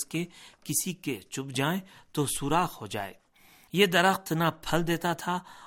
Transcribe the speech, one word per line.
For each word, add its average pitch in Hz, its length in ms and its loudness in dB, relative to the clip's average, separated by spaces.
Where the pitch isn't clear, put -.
کہ 170 160 -4
کسی 170 300 -2
کے 131 260 -6
چبھ 135 240 -8
جائیں 147 260 0
تو 147 140 0
سوراخ 160 560 0
ہو 110 60 -10
جائے۔ 98 260 -6
یہ 190 120 6
درخت 185 460 2
نہ 165 120 2
پھل 170 260 0
دیتا 170 260 0
تھا 180 260 -4